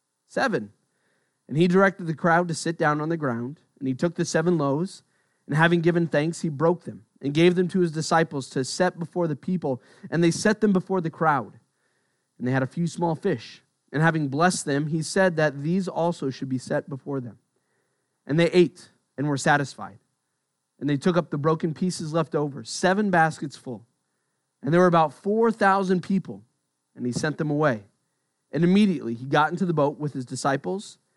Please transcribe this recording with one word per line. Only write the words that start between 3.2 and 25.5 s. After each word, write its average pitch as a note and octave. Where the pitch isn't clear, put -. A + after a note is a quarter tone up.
And -
he C3
took E3+
the F3
seven E3
loaves, C#3+
and D3
having E3+
given E3+
thanks, D#3
he E3+
broke E3
them G2+
and C#3
gave E3
them F3+
to F#3
his F3
disciples D#3
to C3+
set -
before E3+
the D3
people. D#3+
And E3
they E3+
set G#3
them G#3+
before F#3
the D#3+
crowd. C#3+
And A#2+
they B2+
had C3
a C3
few E3+
small E3+
fish. -
And C#3+
having D#3+
blessed E3
them, D3
he D#3+
said F#3
that D3
these F3
also E3
should C3+
be C3
set D3
before C#3
them. A2+
And D#3
they E3+
ate -
and C#3+
were C#3
satisfied. C3
And C#3+
they C#3+
took F3
up E3+
the D#3
broken D#3+
pieces E3+
left D#3+
over, C#3+
seven F#3+
baskets D#3+
full. A#2+
And D3
there F3
were F#3
about E3
four A3